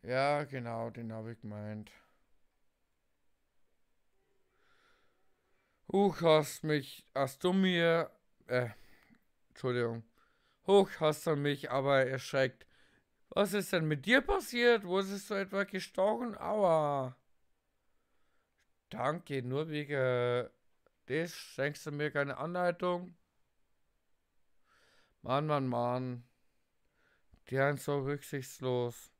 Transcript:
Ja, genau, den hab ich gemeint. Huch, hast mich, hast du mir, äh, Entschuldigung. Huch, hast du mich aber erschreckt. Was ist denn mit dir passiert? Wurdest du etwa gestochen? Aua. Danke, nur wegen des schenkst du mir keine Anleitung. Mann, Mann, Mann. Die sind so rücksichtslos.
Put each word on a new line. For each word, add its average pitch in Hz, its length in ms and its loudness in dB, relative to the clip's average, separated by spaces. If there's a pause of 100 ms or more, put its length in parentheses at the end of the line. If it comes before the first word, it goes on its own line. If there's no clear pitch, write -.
Ja, 139 420 0
genau, 117 440 -6
den 113 240 -10
hab 110 140 -10
ich 117 140 -14
gemeint. 107 500 -10 (4000)
Huch, 196 300 4
hast 156 420 4
mich, 151 500 -4
hast 135 300 -2
du 180 100 2
mir, 170 560 4 (380)
äh, 123 220 0 (800)
Entschuldigung. 117 540 -2 (640)
Huch, 196 240 6 (100)
hast 151 280 2
du 160 80 2
mich 143 340 -2
aber 135 360 4
erschreckt. 131 600 -2 (640)
Was 190 240 2
ist 202 200 -2
denn 160 140 2
mit 147 180 -2
dir 254 160 6
passiert? 240 640 2
Wurdest 196 440 -2
du 208 60 -4
etwa 196 300 -2
gestochen? 208 720 -2
Aua. 156 760 2 (1700)
Danke, 139 540 -4
nur 139 260 -4
wegen 127 800 0 (580)
des 165 280 -4
schenkst - 500 -6
du 151 60 -8
mir 147 200 -2
keine 143 260 -2
Anleitung. 180 760 -2 (2000)
Mann, 139 260 0
Mann, 143 200 0
Mann. 123 560 -2 (1300)
Die 127 80 -2
sind 139 220 2
so 143 200 -2
rücksichtslos. 131 1200 -4